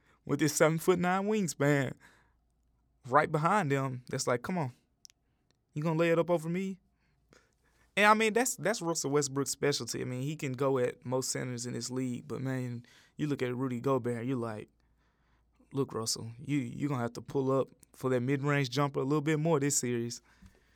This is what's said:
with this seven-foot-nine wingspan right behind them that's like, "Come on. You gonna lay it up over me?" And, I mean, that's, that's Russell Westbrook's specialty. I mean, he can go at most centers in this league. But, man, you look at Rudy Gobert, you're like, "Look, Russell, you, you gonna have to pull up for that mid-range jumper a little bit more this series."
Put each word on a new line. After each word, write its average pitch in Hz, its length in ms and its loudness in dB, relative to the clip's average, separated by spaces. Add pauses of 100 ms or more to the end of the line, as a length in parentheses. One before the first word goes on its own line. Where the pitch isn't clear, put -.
(240)
with 143 160 0
this 147 140 2
seven-foot-nine 180 720 2
wingspan 147 680 0 (1120)
right 139 240 4
behind 165 400 2
them 135 380 -2
that's - 180 -4
like, 123 160 2
"Come 185 160 -4
on. 131 140 -4 (1000)
You 151 80 -4
gonna 160 160 0
lay 170 120 4
it 165 80 6
up 165 120 2
over 160 180 0
me?" 190 300 -4 (1200)
And, 202 100 6
I 214 80 10
mean, 214 180 4
that's, 240 240 2
that's 180 260 -2
Russell 165 300 -2
Westbrook's 139 380 0
specialty. 131 500 -2
I 123 40 -4
mean, 127 180 -6
he 151 120 -4
can 147 180 -6
go 135 260 0
at - 280 -2
most 127 240 -2
centers 123 340 -6
in 123 100 -6
this 120 160 -6
league. 127 360 -4
But, 113 140 -8
man, 127 440 -4 (320)
you 151 120 -4
look 139 120 -2
at 123 140 -2
Rudy 123 240 -4
Gobert, 120 460 0
you're 131 120 -2
like, 113 320 -6 (1040)
"Look, 135 200 -2
Russell, 113 400 -6 (120)
you, 143 140 0
you 131 300 -2
gonna 127 140 -2
have 117 100 -2
to 123 80 -12
pull 131 320 -2
up 135 160 2 (260)
for 131 160 -4
that 127 100 4
mid-range 139 500 0
jumper 143 300 0
a 135 40 -2
little 147 160 2
bit 151 180 0
more 156 220 2
this 139 160 0
series." 120 460 -2 (540)